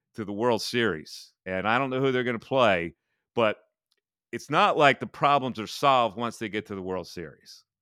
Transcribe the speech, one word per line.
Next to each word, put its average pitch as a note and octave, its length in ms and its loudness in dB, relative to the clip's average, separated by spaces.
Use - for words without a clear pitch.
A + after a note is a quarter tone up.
to G#2+ 100 -8
the G2+ 80 -6
World A2+ 280 2
Series. G2+ 720 -4
And F#2 220 -4
I A#2 100 4
don't C3+ 120 -2
know C3 120 -2
who C3+ 100 2
they're B2+ 120 0
gonna A#2 160 -4
play, G2 560 2
but A2 220 2
it's - 180 -10
not E3+ 280 2
like C#3+ 220 6
the A#2 80 -6
problems C3+ 520 0
are G2+ 80 -8
solved A#2+ 500 2
once A#2 200 -6
they A2 120 -6
get G#2 180 -4
to G2+ 80 -10
the F#2+ 60 -8
World F#2 260 -6
Series, - 560 -16